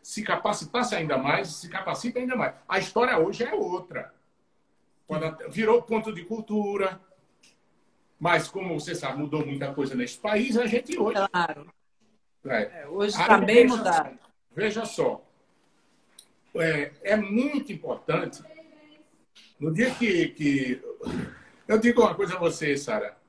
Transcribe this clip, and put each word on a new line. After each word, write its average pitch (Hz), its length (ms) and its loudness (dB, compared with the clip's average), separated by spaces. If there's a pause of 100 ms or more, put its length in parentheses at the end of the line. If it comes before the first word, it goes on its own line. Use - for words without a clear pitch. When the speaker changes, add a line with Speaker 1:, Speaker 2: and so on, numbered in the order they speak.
Speaker 1:
se - 200 -10
capacitasse 208 720 -2
ainda 151 240 0
mais, 151 300 0
se - 200 -14
capacite 190 500 -6
ainda 254 180 -2
mais. 139 180 -2 (140)
A 190 100 0
história 233 400 2
hoje 160 260 0
é 285 100 -2
outra. - 600 -6 (920)
Quando 156 200 -2
a, 160 40 -2 (180)
virou 220 340 4
ponto 220 300 -2
de 165 120 -12
cultura, 202 760 -4 (1160)
mas, 165 300 2
como 185 320 -6
você - 140 -8
sabe, 135 240 -6
mudou 147 280 -4
muita 139 280 -6
coisa 135 200 -4
neste 123 240 -4
país, 214 380 0
a 240 100 2
gente 247 320 -2
hoje 214 200 0 (120)
Speaker 2:
Claro. 165 420 -4 (760)
Speaker 1:
É. 113 360 -2
Speaker 2:
É, 143 60 -16
hoje 202 280 -2
Speaker 1:
Aí, 240 100 2
Speaker 2:
tá 208 120 8
bem 214 280 8
Speaker 1:
veja 247 100 2
Speaker 2:
mudado. 175 340 2
Speaker 1:
só, - 180 -20 (260)
veja 196 320 -2
só. - 400 -2 (1300)
É, 156 380 0 (100)
é 202 140 2
muito 220 560 0
importante. 156 680 -4 (1160)
No 156 140 -2
dia 240 220 2
que, 185 360 2
que, 135 520 0 (840)
eu 220 100 4
digo 240 240 6
uma 214 120 4
coisa 185 200 -4
a 180 40 -6
você, 160 380 0
Sara. 110 400 -6 (120)